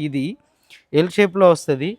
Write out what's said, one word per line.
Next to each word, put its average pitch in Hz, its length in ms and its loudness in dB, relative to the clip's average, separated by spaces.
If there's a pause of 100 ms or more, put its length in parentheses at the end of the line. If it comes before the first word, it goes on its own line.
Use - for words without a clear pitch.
ఇది. 139 220 -6 (680)
ఎల్ 165 180 0
షేప్‌లో 190 400 2
వస్తది, 151 480 -2